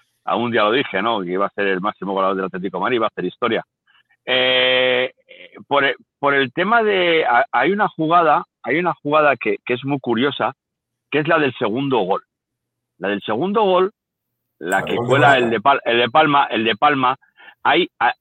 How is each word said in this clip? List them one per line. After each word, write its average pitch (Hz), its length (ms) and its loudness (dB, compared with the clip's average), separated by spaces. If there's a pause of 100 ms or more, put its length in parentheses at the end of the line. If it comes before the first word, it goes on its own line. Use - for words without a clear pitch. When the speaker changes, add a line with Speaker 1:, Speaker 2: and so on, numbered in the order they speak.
(240)
Speaker 1:
Aún 113 280 -2
ya 113 100 2
lo 104 80 2
dije, 113 320 -2
¿no? 113 200 -2
Que 87 100 -6
iba 95 140 -2
a - 40 -4
ser 101 160 -4
el 95 140 -2
máximo 101 320 -6
goleador 95 240 0
del 95 100 -4
Atlético 92 320 -8
de 92 40 -4
Madrid, 120 140 -2
iba 110 100 -2
a - 20 -2
hacer 90 160 -8
historia. - 400 -4 (600)
Eh, 127 880 0 (540)
por, 139 180 2 (340)
por 143 160 0
el 135 180 0
tema 214 300 0
de, 175 420 2
ha-, 120 280 2
hay 135 200 2
una 202 160 0
jugada, 165 560 2 (180)
hay 131 160 -2
una 175 160 -2
jugada 147 420 2
que, 104 280 -4
que 123 100 -2
es 127 100 -8
muy 143 160 -4
curiosa, 120 520 -2 (580)
que 147 100 0
es 151 80 -2
la 170 100 2
del 139 200 0
segundo 127 420 -2
gol. 92 220 -2 (760)
La 92 100 -6
del 101 140 -4
segundo 185 400 -2
gol, 185 300 2 (680)
la 95 220 -2
Speaker 2:
La - 40 -4
Speaker 1:
que 104 120 -4
Speaker 2:
gol 120 100 -4
de - 20 -8
Speaker 1:
cuela 139 200 4
Speaker 2:
Morata. 131 160 4
Speaker 1:
el 117 60 0
de 113 100 -2
Pal-, 139 240 2
el 117 140 0
de 120 120 2
Palma, 147 400 4
el 113 140 -2
de 110 120 0
Palma, 135 400 0 (460)
hay, 151 260 2 (120)
ah, 120 200 2